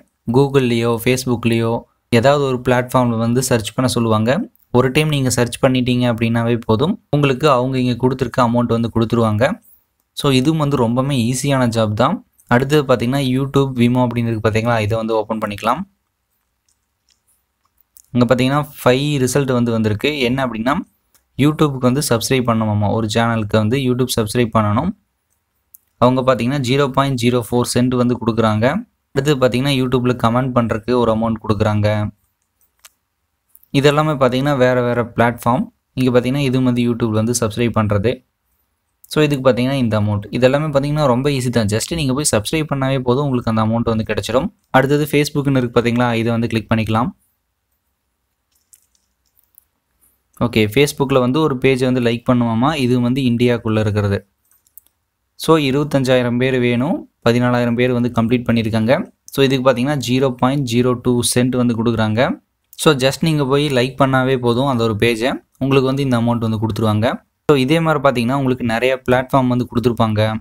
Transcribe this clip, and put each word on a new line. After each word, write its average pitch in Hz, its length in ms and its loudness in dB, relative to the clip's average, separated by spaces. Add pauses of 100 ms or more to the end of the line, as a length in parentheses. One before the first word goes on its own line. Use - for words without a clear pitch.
(280)
Google-லயோ, 120 720 2
Facebook-லயோ 117 720 0 (400)
ஏதாவது 139 320 4
ஒரு 131 140 -2
பிளாட்ஃபார்ம்ல 123 600 0
வந்து 117 260 0
சர்ச் 113 300 -2
பண்ண 131 160 -2
சொல்லுவாங்க. 113 420 0 (420)
ஒரு 127 180 4
டைம் 151 180 0
நீங்க 139 200 0
சர்ச் 120 300 -2
பண்ணிட்டீங்க 127 480 0
அப்படின்னாவே 117 520 0
போதும், 117 340 0 (160)
உங்களுக்கு 143 400 0
அவங்க 131 300 0
இங்க 123 180 0
கொடுத்துருக்க 127 440 -2
அமௌண்ட் 120 340 2
வந்து 117 160 -2
கொடுத்துருவாங்க. 113 520 0 (720)
So, - 140 -2
இதுவும் 147 320 0
வந்து 143 140 0
ரொம்பவுமே 127 460 0
ஈஸியான 131 460 0
ஜாப் 110 240 0
தான். 127 220 0 (360)
அடுத்தது 139 320 2
பார்த்தீங்கன்னா, 127 440 0
YouTube, 135 480 0
Vimeo 120 280 2
அப்படின்னு 117 280 -2
இருக்கு 107 140 -6
பார்த்தீங்களா? 113 340 0
இதை 107 180 -2
வந்து 113 180 -4
ஓப்பன் 110 280 -2
பண்ணிக்கலாம். 107 380 -4 (2250)
இங்க 123 120 4
பார்த்தீங்கன்னா, 131 380 2 (100)
ஃபைவ் 131 320 0 (140)
ரிசல்ட் 131 320 0
வந்து 120 200 0
வந்திருக்கு. 110 380 0 (120)
என்ன 127 200 0
அப்படின்னா, 120 320 -2 (640)
YouTube-க்கு 143 500 0
வந்து 131 160 0
சப்ஸ்கிரைப் 120 440 0
பண்ணணுமாமா. 107 440 0
ஒரு 113 160 -2
சேனலுக்கு 113 500 -2
வந்து 110 200 0
YouTube 127 360 0
சப்ஸ்கிரைப் 113 400 0
பண்ணணும். 113 380 0 (1120)
அவங்க 131 200 4
பார்த்தீங்கன்னா, 127 400 0
ஜீரோ 135 260 0
பாயிண்ட் 139 320 -2
ஜீரோ 120 220 2
ஃபோர் 120 280 -2
சென்ட் 127 260 0
வந்து 123 200 0
கொடுக்குறாங்க. 110 500 0 (500)
அடுத்து 143 200 0
பார்த்தீங்கன்னா, 127 400 0
YouTube-ல 127 420 0
கமெண்ட் 123 360 0
பண்றதுக்கு 113 400 -2
ஒரு 120 180 2
அமௌண்ட் 110 280 -2
கொடுக்குறாங்க. 104 480 0 (1900)
இதெல்லாமே 147 400 2
பார்த்தீங்கன்னா, 135 440 0
வேற 127 240 2
வேற 120 260 -2
பிளாட்ஃபார்ம். 120 560 0 (300)
இங்க 127 160 0
பார்த்தீங்கன்னா, 127 360 0
இது 131 160 0
வந்து 123 220 0
YouTube-ல 117 340 0
வந்து 113 180 0
சப்ஸ்கிரைப் 117 400 -2
பண்றது. 107 360 0 (1000)
So, 156 140 -2
இதுக்கு 143 200 -2
பார்த்தீங்கன்னா, 131 340 2
இந்த 117 200 0
அமௌண்ட். 104 340 0
இதெல்லாமே 131 380 2
பார்த்தீங்கன்னா, 147 360 0
ரொம்ப 131 240 0
ஈஸி 131 200 -2
தான். 120 180 0
Just 107 280 -2
நீங்க 143 180 -2
போய் 143 160 -2
சப்ஸ்கிரைப் 151 420 -2
பண்ணாவே 135 300 -2
போதும், 127 240 0
உங்களுக்கு 120 280 -2
அந்த 110 100 0
அமௌண்ட் 113 280 0
வந்து 110 160 -4
கிடைச்சிடும். 110 400 -2 (240)
அடுத்தது 139 360 2
Facebook-னு 143 540 0
இருக்கு 123 140 -4
பார்த்தீங்களா? 120 380 2
இதை 113 180 -2
வந்து 117 160 -2
கிளிக் 110 240 -4
பண்ணிக்கலாம். 110 380 0 (3250)
ஓகே, 113 300 0
Facebook-ல 139 500 0
வந்து 127 200 0
ஒரு 151 180 0
பேஜ் 131 260 2
வந்து 127 180 0
லைக் 117 240 -2
பண்ணுவாமா. 120 500 0
இது 127 260 0
வந்து 123 200 0
இந்தியாக்குள்ள 117 580 0
இருக்கிறது. 101 380 0 (1200)
So, - 200 2
இருபத்தஞ்சாயிரம் 131 800 0
பேர் 131 200 0
வேணும். 123 380 0 (260)
பதினாலாயிரம் 120 560 2
பேர் 127 140 2
வந்து 120 160 0
கம்ப்ளீட் 117 360 0
பண்ணியிருக்காங்க. 113 480 0 (320)
So, - 180 -6
இதுக்கு 135 200 0
பார்த்தீங்கன்னா, 131 360 0
ஜீரோ 127 320 0
பாயிண்ட் 131 360 -2
ஜீரோ 120 240 0 (100)
டூ 123 120 0 (120)
சென்ட் 123 300 0
வந்து 120 200 0
கொடுக்குறாங்க. 110 460 0 (560)
So, - 160 2
just 135 280 0
நீங்க 151 240 0
போய் 139 240 0
லைக் 131 280 0
பண்ணாவே 131 420 2
போதும் 120 320 0
அந்த 117 120 0
ஒரு 113 120 0
பேஜை, 117 360 0 (280)
உங்களுக்கு 135 300 2
வந்து 135 140 -2
இந்த 127 140 0
அமௌண்ட் 117 280 0
வந்து 110 140 -4
கொடுத்துருவாங்க. 107 480 0 (420)
So, 151 80 6
இதே 135 220 2
மாதிரி 160 220 0
பார்த்தீங்கன்னா, 127 360 0
உங்களுக்கு 127 280 -2
நிறைய 117 360 0
பிளாட்ஃபார்ம் 127 520 0
வந்து 123 140 -2
கொடுத்துருப்பாங்க. 113 540 0 (200)